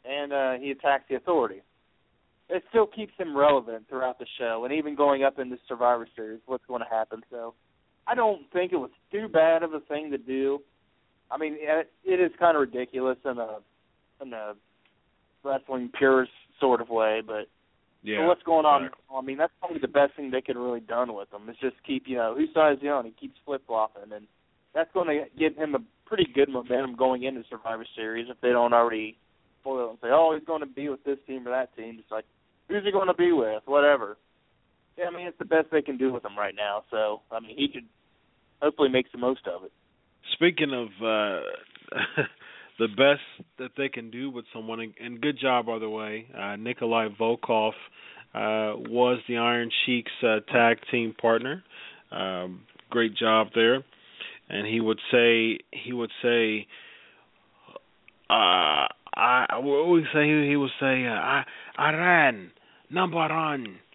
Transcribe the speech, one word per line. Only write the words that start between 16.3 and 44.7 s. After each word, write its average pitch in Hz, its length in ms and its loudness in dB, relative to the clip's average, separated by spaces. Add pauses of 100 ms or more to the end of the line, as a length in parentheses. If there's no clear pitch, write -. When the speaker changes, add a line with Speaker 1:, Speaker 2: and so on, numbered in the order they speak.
Speaker 1:
sort 127 200 4
of 117 100 -6
way, 110 360 2
but 110 240 -8 (520)
Speaker 2:
Yeah, 104 180 -4
Speaker 1:
so 160 80 2
what's 175 160 2
going 160 220 2
on? 143 180 6
Speaker 2:
right. 127 80 -10 (220)
Speaker 1:
I 131 80 -6
mean, 135 160 -8
that's 160 220 0
probably 165 200 -8
the 131 100 -4
best 143 260 2
thing 139 160 -10
they 131 100 -2
could 131 140 -8
really 123 240 -6
done 117 340 -4
with 101 180 -12
them, 104 180 -18
is 113 100 -18
just 127 160 -6 (100)
keep, 180 220 -6
you 131 80 -8
know, 113 180 -2
whose 156 200 -2
side 156 200 4
is 135 80 -4
he 143 60 -6
on? 143 160 -2
He 113 80 -12
keeps - 320 -18
flip-flopping, 110 680 -6
and 107 120 -16 (480)
that's 165 200 -2
gonna 160 320 0 (120)
give 156 200 0
him 151 180 -4
a 131 40 0 (260)
pretty 190 280 0
good 139 140 4
momentum 123 480 -4
going 127 280 2
into 131 260 -6
Survivor 113 440 -8
Series 113 360 -6
if 123 100 -16
they 123 140 2
don't 120 180 4
already 117 460 2 (420)
spoil 127 280 -4
it - 20 -8
and 110 100 -16
say, 120 120 -6
"Oh, 160 220 6
he's 156 140 -6
gonna 156 180 -4
be 135 220 -10
with 135 160 -8
this 139 240 -4
team 131 180 -10
or 123 60 -6
that 127 240 -4
team." 113 240 -14
It's - 120 -18
like, 110 140 -8 (440)
who's 196 160 -4
he 202 60 0
gonna 190 220 2
be 175 180 4
with? 110 340 0
Whatever. 139 520 4 (800)
Yeah, 180 80 -4
I 175 60 -4
mean, 175 160 -10
it's 170 100 -12
the 156 80 -10
best 160 260 2
they 156 100 2
can 143 160 -8
do 131 160 0
with 120 100 -8
him 101 140 -10
right 101 180 -4
now, 104 340 -4
so, 107 320 -2 (100)
I 113 80 -8
mean, 110 180 -16
he 139 100 -2
could 127 180 -12 (760)
hopefully 147 280 2
make 127 220 0
the 127 60 -14
most 123 300 -2
of 90 160 -10
it. 92 80 -18 (600)
Speaker 2:
Speaking 160 400 0
of, 120 140 -4 (140)
uh, 104 400 0 (500)
<laughs> - 880 -6
the 113 80 2
best 135 600 2 (100)
that 127 200 -14
they 139 120 -4
can 117 220 -12
do 127 180 -10
with 120 240 -12
someone, 113 260 -10